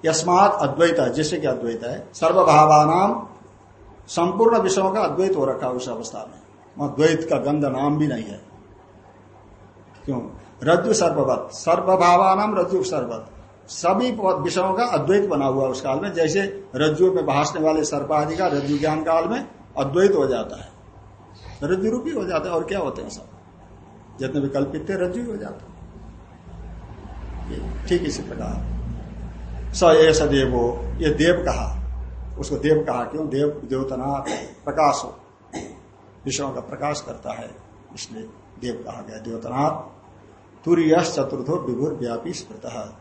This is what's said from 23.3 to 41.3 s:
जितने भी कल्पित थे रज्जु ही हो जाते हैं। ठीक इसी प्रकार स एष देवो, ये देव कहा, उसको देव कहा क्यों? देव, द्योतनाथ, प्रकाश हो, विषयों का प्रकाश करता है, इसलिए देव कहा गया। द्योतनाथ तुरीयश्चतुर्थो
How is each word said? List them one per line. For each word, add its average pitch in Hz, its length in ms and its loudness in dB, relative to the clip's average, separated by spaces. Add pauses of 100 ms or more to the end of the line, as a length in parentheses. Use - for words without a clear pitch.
जितने 135 220 -2
भी 135 80 -2
कल्पित 143 400 -4
थे 190 40 -2
रज्जु 180 280 -2
ही 240 100 -6
हो 202 60 -8
जाते - 160 -10
हैं। - 160 -18 (2250)
ठीक 175 160 0
इसी 135 180 -4
प्रकार - 580 -6 (960)
स - 100 0
एष 156 380 8
देवो, 123 760 2
ये 160 120 0
देव 170 240 4
कहा, - 460 -2 (600)
उसको - 160 -4
देव 151 280 4
कहा 123 200 -2
क्यों? 151 240 -6
देव, 147 420 -2
द्योतनाथ, 135 520 -4 (440)
प्रकाश 143 380 2
हो, - 160 -14 (1040)
विषयों 135 260 -4
का 123 80 -8
प्रकाश 147 420 -6
करता 113 320 -10
है, - 160 -12 (460)
इसलिए - 340 -14 (320)
देव 123 260 -6
कहा - 140 -12
गया। 107 160 -16
द्योतनाथ 120 840 -4 (680)
तुरीयश्चतुर्थो 160 880 2